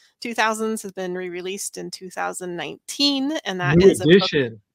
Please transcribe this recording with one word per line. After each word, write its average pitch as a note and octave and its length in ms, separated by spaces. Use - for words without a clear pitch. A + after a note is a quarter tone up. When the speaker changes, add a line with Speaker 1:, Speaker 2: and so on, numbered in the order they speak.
Speaker 1:
two A#3+ 120
thousands, A3 500
has G3 80
been F#3 240
re-released F#3 600
in F3+ 140
two F#3 180
thousand F3+ 460
nineteen, C4+ 800
and F#3+ 140
that F3 180
Speaker 2:
New F#3+ 100
Speaker 1:
is F#3 140
a F3+ 60
book F#3 140
Speaker 2:
edition. A#2+ 300